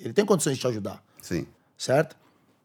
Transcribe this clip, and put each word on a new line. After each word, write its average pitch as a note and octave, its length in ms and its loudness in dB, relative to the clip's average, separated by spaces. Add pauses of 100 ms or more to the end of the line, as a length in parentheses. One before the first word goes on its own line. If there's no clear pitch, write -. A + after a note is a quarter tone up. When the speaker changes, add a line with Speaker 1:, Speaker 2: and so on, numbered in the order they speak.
Speaker 1:
ele A#2 100 -8
tem G3+ 140 4
condições D#3+ 300 2
de A#2 40 -6
te - 80 -2
ajudar. G#2 340 -4 (200)
Speaker 2:
Sim. - 260 -4 (300)
Speaker 1:
Certo? D3 400 0 (480)